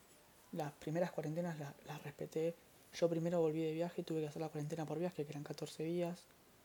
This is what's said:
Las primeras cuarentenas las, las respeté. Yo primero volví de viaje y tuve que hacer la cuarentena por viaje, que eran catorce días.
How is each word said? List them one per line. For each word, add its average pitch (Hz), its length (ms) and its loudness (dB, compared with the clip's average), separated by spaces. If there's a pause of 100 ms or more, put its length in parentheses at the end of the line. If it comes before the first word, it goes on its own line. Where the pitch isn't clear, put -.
(520)
Las 151 220 -2
primeras 170 380 0
cuarentenas 160 460 -2
las, 143 160 -6 (120)
las 151 180 -8
respeté. 156 520 -2 (380)
Yo 170 160 6
primero 170 320 4
volví 160 220 4
de 156 100 2
viaje 175 280 0
y - 20 -6
tuve 160 180 0
que 151 60 0
hacer 156 140 -4
la 156 80 -2
cuarentena 156 360 -2
por 156 140 -2
viaje, 170 260 0
que 151 60 -6
eran 147 120 -6
catorce - 400 -6
días. 170 360 0 (460)